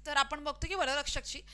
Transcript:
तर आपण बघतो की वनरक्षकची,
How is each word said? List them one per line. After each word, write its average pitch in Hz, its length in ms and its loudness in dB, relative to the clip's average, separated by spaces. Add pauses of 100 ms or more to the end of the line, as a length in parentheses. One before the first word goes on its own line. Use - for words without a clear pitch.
तर 294 100 2
आपण 294 280 2
बघतो 294 220 -2
की 339 80 -2
वनरक्षकची, 277 640 0 (140)